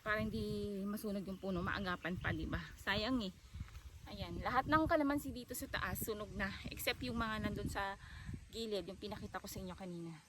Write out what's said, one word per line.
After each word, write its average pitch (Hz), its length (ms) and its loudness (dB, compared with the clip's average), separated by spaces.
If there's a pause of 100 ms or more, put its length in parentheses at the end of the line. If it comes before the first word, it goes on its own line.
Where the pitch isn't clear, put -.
para 214 160 4
hindi 208 520 0 (120)
masunog 107 400 -2
yung 98 160 -6
puno, 180 240 0
maagapan 180 560 0
pa, 165 120 2
di 156 120 0
ba? 165 160 0 (240)
Sayang 214 400 4
eh. 190 80 -2 (760)
Ayan, 175 320 -4
lahat 240 240 4
ng 311 240 8
kalamansi 285 440 6
dito 247 200 -6
sa 269 160 -4
taas 180 320 0
sunog 208 320 -2
na, 196 160 2 (240)
except - 320 0
yung 233 160 0
mga 214 280 2
nandun 208 200 0
sa 196 280 0 (520)
gilid, 208 400 -2
yung 190 80 -8
pinakita 202 440 -6
ko - 40 -12
sa 202 160 -6
inyo 180 160 -6
kanina. 170 360 -6 (160)